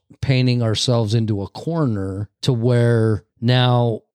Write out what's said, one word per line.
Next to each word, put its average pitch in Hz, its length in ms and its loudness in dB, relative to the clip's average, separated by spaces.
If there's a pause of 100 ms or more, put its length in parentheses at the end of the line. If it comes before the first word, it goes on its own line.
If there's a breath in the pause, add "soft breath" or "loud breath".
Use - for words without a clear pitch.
(200)
painting 127 420 2
ourselves 113 520 0
into 107 280 -2
a 95 60 -8
corner 104 800 -4 (140)
to 139 100 0
where 117 720 2 (160)
now 123 600 2 (140)